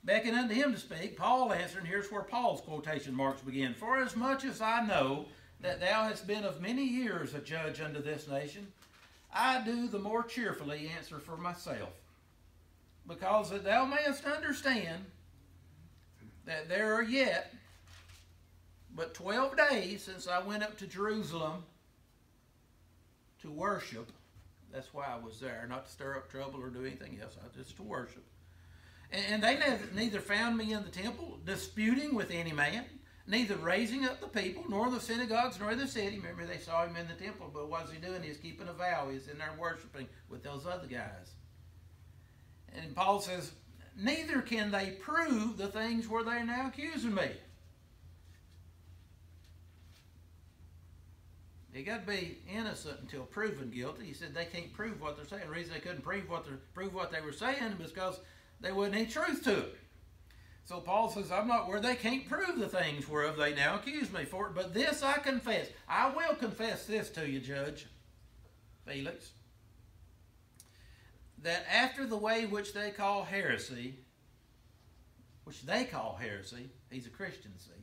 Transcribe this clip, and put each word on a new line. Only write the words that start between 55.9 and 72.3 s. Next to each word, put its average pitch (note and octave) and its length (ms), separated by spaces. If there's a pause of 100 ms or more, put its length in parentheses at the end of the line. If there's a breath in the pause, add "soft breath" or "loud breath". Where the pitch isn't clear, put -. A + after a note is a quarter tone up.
prove F3 260
what E3+ 180
they're, C3+ 140 (140)
prove F#3 200
what F3 160
they D#3+ 120
were D3 100
saying C4 300 (180)
is E3 100
because F#3 300 (400 loud breath)
there F#3+ 140
wasn't G3+ 220
any A3 100
truth D#4+ 380
to G3+ 140
it. - 200 (880 loud breath)
So F3 140
Paul G3+ 300
says, F3+ 220
"I'm G#3+ 160
not A#3 200
where G3+ 120
they B3 160
can't B3+ 320
prove F4+ 300
the G#3 100
things D3 400
whereof D3+ 300
they D3 160
now D3 220
accuse C4 360
me D#3 140
for F#3+ 220
it. E3 60
But F3 200
this C#4+ 280
I C#4 120
confess." B3 540 (200 loud breath)
I A#3+ 220
will D4+ 260
confess A3 500
this G#3 260
to D#3+ 140
you, C3+ 140
Judge C#3 460 (1000)
Felix, C#3 460 (2000 loud breath)
"that E3+ 300
after B3+ 380
the A3 120
way A3 260